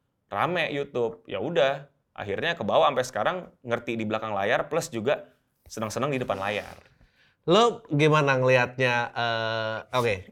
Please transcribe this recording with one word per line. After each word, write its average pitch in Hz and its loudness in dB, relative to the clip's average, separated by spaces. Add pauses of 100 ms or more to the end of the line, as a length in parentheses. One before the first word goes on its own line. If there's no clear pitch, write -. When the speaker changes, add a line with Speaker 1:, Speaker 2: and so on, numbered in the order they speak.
(280)
Speaker 1:
Rame 147 -2
YouTube, 139 -4
ya 98 -6
udah. 143 0 (240)
Akhirnya 104 -4
ke - -8
bawah 120 4
sampai 135 2
sekarang 123 -2 (240)
ngerti 117 -4
di 110 -4
belakang 110 -4
layar, 107 0
plus 160 -2
juga 117 -2 (380)
senang-senang 113 -4
di 131 -2
depan 104 -2
layar. 95 -4 (680)
Speaker 2:
Lo 214 4
gimana 147 4
ngelihatnya, 127 4 (160)
eh, 113 -2 (140)
oke, 117 2 (160)